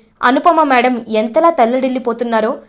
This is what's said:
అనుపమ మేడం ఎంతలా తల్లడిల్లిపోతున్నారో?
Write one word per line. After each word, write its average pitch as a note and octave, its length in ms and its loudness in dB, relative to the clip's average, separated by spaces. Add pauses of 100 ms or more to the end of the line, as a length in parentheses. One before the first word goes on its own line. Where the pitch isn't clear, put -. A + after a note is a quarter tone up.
(220)
అనుపమ D4+ 400 2
మేడం B3+ 460 0
ఎంతలా A3+ 420 0
తల్లడిల్లిపోతున్నారో? A#3+ 1000 -2 (180)